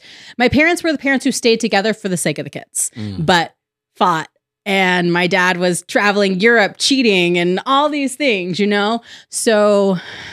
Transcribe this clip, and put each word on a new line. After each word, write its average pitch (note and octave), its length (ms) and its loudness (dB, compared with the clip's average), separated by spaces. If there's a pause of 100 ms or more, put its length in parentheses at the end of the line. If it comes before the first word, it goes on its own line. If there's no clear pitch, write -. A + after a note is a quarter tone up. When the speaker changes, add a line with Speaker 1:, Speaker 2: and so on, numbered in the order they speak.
(360)
Speaker 1:
my B3 140 2
parents E4 320 2
were D#4+ 100 -2
the C#4 60 -4
parents C4+ 260 -2
who C4 80 0
stayed A3+ 280 0
together G#3 340 0
for G3+ 160 -8
the F3 80 -2
sake D#3 200 -4
of D3 60 -8
the C#3 60 -14
kids, - 440 -8
Speaker 2:
Mm. G#2+ 300 -8
Speaker 1:
but E3+ 300 2 (420)
fought. E3+ 320 0 (380)
And F3+ 480 0
my F3 120 0
dad F3+ 300 2
was F3+ 320 -2
traveling G3+ 520 2
Europe, G#3+ 360 4
cheating, F#3+ 640 2
and F3+ 260 0
all C#4+ 240 0
these C#4+ 280 -4
things, F#3+ 440 -2
you G3+ 60 0
know? G#3 340 0 (300)
So G#3 680 2 (360)